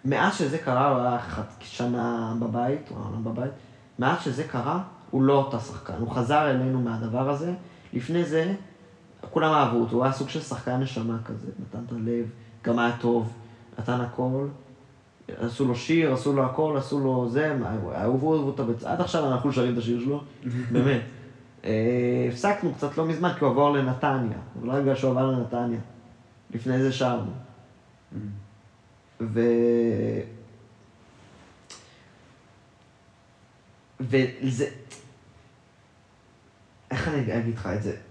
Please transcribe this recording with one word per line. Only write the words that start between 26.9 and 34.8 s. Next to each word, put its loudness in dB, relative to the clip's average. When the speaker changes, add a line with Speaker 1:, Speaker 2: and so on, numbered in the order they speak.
Speaker 1:
שרנו. 0
Speaker 2:
Mm. -18
Speaker 1:
ו-, 2
וזה... 0